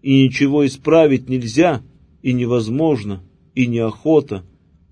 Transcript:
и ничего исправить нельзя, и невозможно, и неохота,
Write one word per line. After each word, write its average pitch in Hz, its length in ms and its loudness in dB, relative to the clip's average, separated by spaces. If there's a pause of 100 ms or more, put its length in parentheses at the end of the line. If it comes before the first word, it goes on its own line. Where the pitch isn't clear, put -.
и 135 220 2
ничего 143 420 0
исправить 139 640 2
нельзя, 127 520 -2 (400)
и 127 120 -2
невозможно, 120 920 -2 (320)
и 127 120 0
неохота, 117 760 -2 (480)